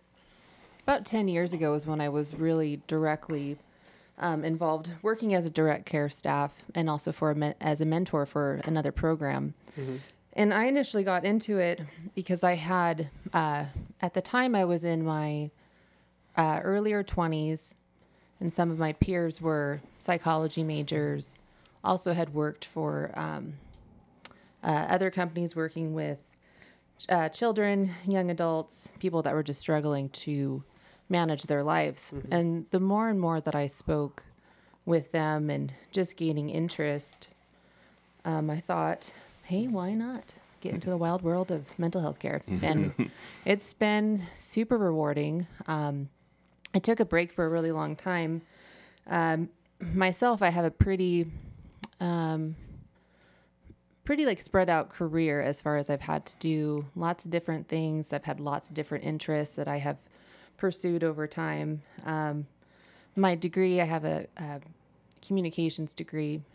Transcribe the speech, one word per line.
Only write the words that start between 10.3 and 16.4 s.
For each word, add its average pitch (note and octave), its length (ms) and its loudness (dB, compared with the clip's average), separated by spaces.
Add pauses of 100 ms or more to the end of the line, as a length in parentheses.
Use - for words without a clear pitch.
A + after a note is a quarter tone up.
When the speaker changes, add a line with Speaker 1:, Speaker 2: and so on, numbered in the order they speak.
Speaker 1:
And G#3 200 4
I G#3+ 120 2
initially C4 380 2
got F#3 220 2
into G#3 340 2
it F3 200 2 (360)
because F#3 280 0
I F3+ 120 4
had, E3 540 0 (240)
uh, D3+ 320 2 (360)
at F3+ 120 0
the F#3 80 0
time B3 340 2
I F#3+ 100 4
was F3 180 2
in E3 220 2
my, D3+ 440 0 (840)
uh, D#3 280 4